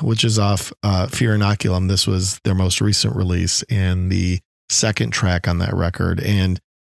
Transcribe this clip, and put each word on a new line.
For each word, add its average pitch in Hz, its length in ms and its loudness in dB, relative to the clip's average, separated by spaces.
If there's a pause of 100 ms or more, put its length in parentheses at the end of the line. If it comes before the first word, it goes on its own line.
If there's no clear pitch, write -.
which 110 220 0
is 110 140 2
off, 101 340 0 (100)
uh, 98 240 2
Fear 110 320 0
Inoculum. 98 500 0
This 95 200 0
was 95 360 -2
their 98 120 2
most 92 240 0
recent 104 340 0
release 90 560 0
and 92 400 0
the 90 300 0 (280)
second 113 440 0
track 90 340 0
on 87 120 0
that 92 160 -2
record. 90 440 -2
And, 95 400 0 (280)